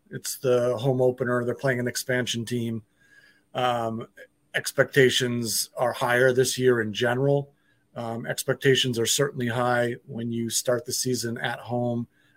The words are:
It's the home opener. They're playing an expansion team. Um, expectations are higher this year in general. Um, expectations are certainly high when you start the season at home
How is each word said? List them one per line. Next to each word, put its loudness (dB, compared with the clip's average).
It's -10
the 2
home 2
opener. 2
They're -2
playing 0
an -2
expansion -2
team. -4
Um, -2
expectations 2
are 0
higher 4
this 0
year 4
in -2
general. 0
Um, -8
expectations 0
are 0
certainly -2
high 0
when -8
you -2
start -2
the -8
season -4
at -6
home -4